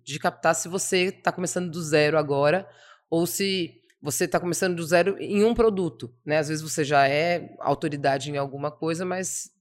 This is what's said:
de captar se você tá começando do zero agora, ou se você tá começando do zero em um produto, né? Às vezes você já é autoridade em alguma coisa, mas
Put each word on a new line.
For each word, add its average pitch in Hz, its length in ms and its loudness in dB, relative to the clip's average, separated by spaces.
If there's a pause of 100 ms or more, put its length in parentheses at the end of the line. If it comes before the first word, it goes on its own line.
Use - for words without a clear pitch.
de 143 140 -10
captar 170 360 0
se - 140 -4
você 185 420 0
tá 180 220 -2
começando 180 380 -4
do 170 120 -8
zero 151 360 4
agora, 147 500 2 (420)
ou 165 160 2
se 190 460 -2 (300)
você 147 260 -2
tá 180 100 0
começando 175 380 0
do 170 80 -6
zero 175 340 2
em 202 260 0
um 233 100 4
produto, 190 600 0 (120)
né? 147 120 0
Às 147 100 0
vezes 156 140 -6
você 156 220 -2
já 139 240 4
é 160 500 0
autoridade 143 720 -2
em 147 60 -6
alguma 139 340 -4
coisa, 160 360 -4
mas 180 440 -6 (100)